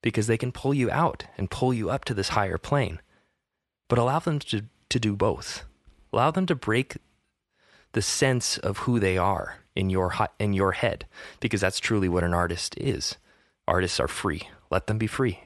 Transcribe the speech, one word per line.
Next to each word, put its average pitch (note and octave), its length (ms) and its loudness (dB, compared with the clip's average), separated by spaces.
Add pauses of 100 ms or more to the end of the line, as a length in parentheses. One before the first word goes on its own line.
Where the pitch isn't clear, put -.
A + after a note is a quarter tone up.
because A2 240 0
they A2+ 120 2
can B2 140 -4
pull C#3 220 -2
you B2 160 2
out D3+ 360 0 (120)
and G2 140 -4
pull B2+ 220 0
you G#2+ 180 -2
up C#3 140 -2
to A#2+ 100 -4
this F#2+ 140 -2
higher F#2+ 280 0
plane. G2 420 -2 (880)
But A#2+ 120 4
allow B2+ 180 2
them D#3 220 0
to, G#2+ 240 -4 (260)
to B2+ 100 0
do G#2+ 160 0
both. - 480 -2 (480)
Allow B2 200 4
them F#3 160 0
to E3+ 80 2
break A#2+ 420 0 (960)
the G#2 100 0
sense - 560 0
of - 220 -4
who A#2+ 200 2
they F#2 200 4
are F#2 400 0 (160)
in F#2+ 160 2
your F#2 220 2
hu-, G#2+ 120 0 (140)
in G#2 140 0
your F#2+ 180 4
head, - 340 -2 (340)
because G#2+ 220 0
that's F#2+ 180 0
truly G2 300 2
what F2 140 2
an F2 100 2
artist F2 460 0
is. - 380 -4 (500)
Artists F2+ 320 0
are B1+ 80 2
free. - 420 -4 (220)
Let - 160 0
them A2 100 0
be A2 80 0
free. A2+ 400 -2